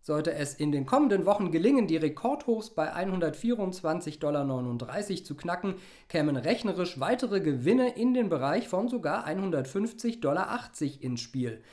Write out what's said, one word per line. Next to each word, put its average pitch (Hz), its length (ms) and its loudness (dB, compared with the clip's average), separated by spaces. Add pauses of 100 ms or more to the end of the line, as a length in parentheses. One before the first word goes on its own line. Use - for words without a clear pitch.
Sollte 156 300 0
es 143 220 -4
in 147 160 0
den 139 160 0
kommenden 202 400 4
Wochen 202 240 2
gelingen, 202 380 6
die 160 80 2
Rekordhochs 220 720 0
bei - 220 -2
einhundertvierundzwanzig 180 1300 -2
Dollar 147 240 0
neununddreißig 127 840 -4
zu 143 100 -8
knacken, 180 380 -4 (340)
kämen 151 280 2
rechnerisch 175 640 -2
weitere 202 400 0
Gewinne 160 480 4
in 240 260 2
den 233 140 2
Bereich 156 400 0
von 202 200 0
sogar 220 360 -2
einhundertfünfzig 190 960 -2
Dollar 147 300 0
achtzig - 520 -6
ins 123 180 -4
Spiel. 120 400 -6 (120)